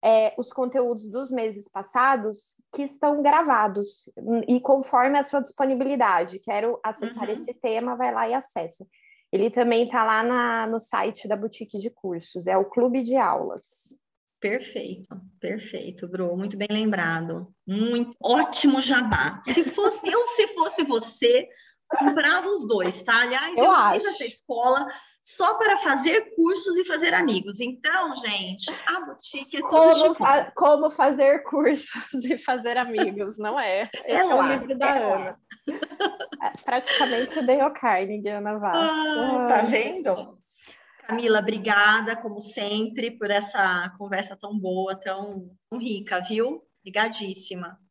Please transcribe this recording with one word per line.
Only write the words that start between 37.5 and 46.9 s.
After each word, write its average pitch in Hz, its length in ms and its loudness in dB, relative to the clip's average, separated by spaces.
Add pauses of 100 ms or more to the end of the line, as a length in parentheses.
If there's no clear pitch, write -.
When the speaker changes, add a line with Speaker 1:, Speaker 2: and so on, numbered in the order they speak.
Speaker 1:
Carnegie, 208 540 -2
Ana 208 300 -6
Vaz. 202 180 -2
Speaker 2:
Ah, 302 720 0
tá 247 120 4
Speaker 1:
Ai. 220 80 2
Speaker 2:
vendo? 240 720 -2 (680)
Camila, 220 320 2
obrigada, 214 760 2
como 208 260 -10
sempre, 220 680 -6
por 208 180 -8
essa 190 680 0
conversa 196 420 -8
tão 208 180 -8
boa, 185 380 -2
tão, 190 540 -10 (200)
tão 240 100 -8
rica, 202 420 -6
viu? 226 420 -4 (180)
Obrigadíssima. 190 960 -6 (140)